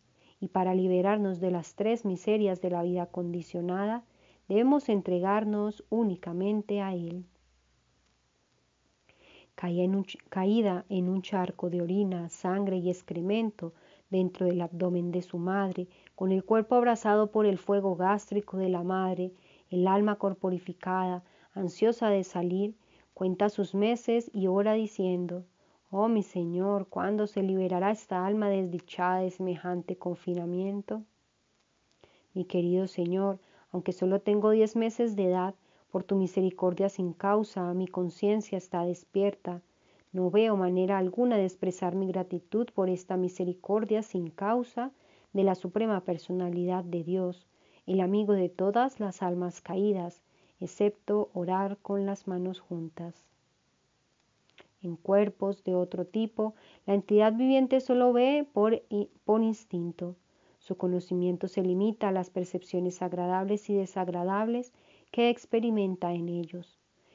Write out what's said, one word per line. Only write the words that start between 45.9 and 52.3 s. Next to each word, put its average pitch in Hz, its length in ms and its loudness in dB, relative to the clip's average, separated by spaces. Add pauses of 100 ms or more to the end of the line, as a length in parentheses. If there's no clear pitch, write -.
personalidad 180 840 -2
de 175 200 -4
Dios, 180 420 -4 (400)
el 185 140 2
amigo 202 340 2
de 185 160 2
todas 208 500 0
las 202 220 -6
almas 180 400 -4
caídas, 190 600 -2 (380)
excepto 208 720 -2
orar 190 480 -2
con 196 240 -2
las 196 220 -6
manos 185 320 -4